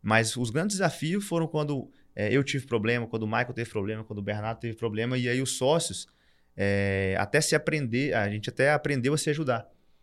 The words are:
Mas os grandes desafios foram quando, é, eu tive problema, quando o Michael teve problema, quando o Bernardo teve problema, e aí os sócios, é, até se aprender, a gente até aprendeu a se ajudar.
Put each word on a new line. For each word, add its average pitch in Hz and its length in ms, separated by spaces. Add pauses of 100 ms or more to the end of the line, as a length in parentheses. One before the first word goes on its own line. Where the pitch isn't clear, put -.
Mas 110 360
os 120 140
grandes 185 260
desafios 185 480
foram 170 240
quando, 147 420 (240)
é, 104 180
eu 135 120
tive 135 220
problema, 117 400
quando 110 180
o - 20
Michael 120 260
teve 117 180
problema, 110 340
quando 104 160
o - 20
Bernardo 104 380
teve 113 160
problema, 117 420
e 123 100
aí 127 140
os 127 140
sócios, 139 500 (500)
é, 98 640
até - 220
se - 160
aprender, 143 580
a 104 160
gente 104 180
até 131 240
aprendeu 143 420
a 156 40
se 156 120
ajudar. 139 380 (340)